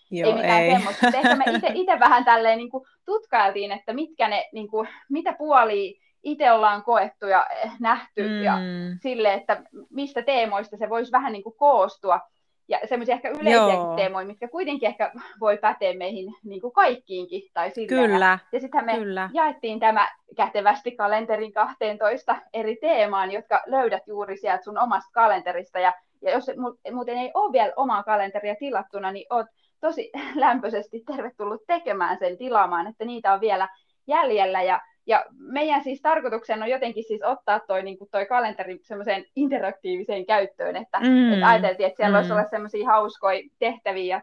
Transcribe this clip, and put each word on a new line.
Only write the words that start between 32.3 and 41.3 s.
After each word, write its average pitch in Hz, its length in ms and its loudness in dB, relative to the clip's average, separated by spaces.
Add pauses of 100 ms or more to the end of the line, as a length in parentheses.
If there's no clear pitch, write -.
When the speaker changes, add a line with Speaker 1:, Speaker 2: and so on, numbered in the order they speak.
Speaker 2:
tilaamaan, 196 480 0
että 220 180 -12
niitä 226 280 -2
on 196 80 2
vielä 190 280 0 (380)
jäljellä. 214 560 2
Ja, 185 180 2 (260)
ja 220 180 4 (140)
meidän 285 460 -2
siis 269 180 -8
tarkoituksena 226 600 -2
on 233 60 -4
jotenkin 233 340 -4
siis 214 180 -6
ottaa 220 380 -2
toi, 190 220 -4
niinku, 196 280 -14
toi 202 160 -2
kalenteri 214 560 -4
semmoiseen 202 420 -6 (120)
interaktiiviseen 202 920 -4
käyttöön, 196 500 -2
että, - 240 -6
Speaker 1:
Mm. 247 320 4